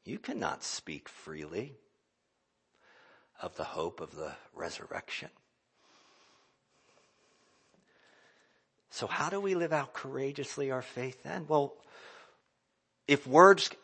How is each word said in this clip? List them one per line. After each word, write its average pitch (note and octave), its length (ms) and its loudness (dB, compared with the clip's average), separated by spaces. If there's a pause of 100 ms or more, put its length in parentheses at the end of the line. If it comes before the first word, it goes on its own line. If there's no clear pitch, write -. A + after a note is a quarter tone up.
You D3+ 140 -10
cannot - 440 -6
speak - 460 -10
freely D#2+ 640 -10 (1700)
of F2+ 140 -10
the E2 80 -8
hope E2 380 -6
of D2+ 140 -12
the D2+ 200 -10 (180)
resurrection. - 760 -10 (3500)
So - 180 -6
how D3 220 -2
do G3 100 -4
we G3 160 0
live E3+ 160 0
out C#3+ 220 0
courageously C3+ 760 -6
our B2+ 100 -2
faith C3 420 -8
then? E3 240 -8
Well, D3 260 2 (1300)
if C#3+ 180 4
words E3 440 10 (140)